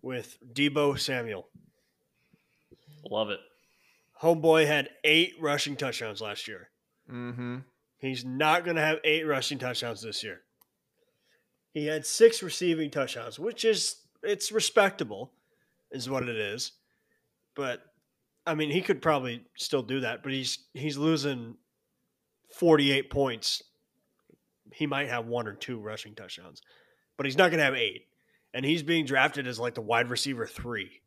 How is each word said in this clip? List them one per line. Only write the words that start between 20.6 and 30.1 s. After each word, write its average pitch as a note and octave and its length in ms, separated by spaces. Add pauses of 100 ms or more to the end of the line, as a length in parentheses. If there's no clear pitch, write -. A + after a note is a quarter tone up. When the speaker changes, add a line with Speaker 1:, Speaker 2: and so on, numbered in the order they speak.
Speaker 1:
he's C#3+ 240
losing C#3 580 (960)
forty-eight C#3 560
points. C3 520 (1120)
He D3+ 140
might C#3 220
have A#2+ 180
one A#2 220
or G#2 60
two A#2 260
rushing G#2+ 340
touchdowns, F2+ 460 (560)
but C#3 80
he's C3+ 140
not F3+ 120
gonna D#3+ 140
have C3+ 100
eight. A2+ 340 (440)
And C3 120
he's D#3 180
being D#3 240
drafted C3+ 400
as, B2 120
like, A#2+ 160
the B2 60
wide A2+ 300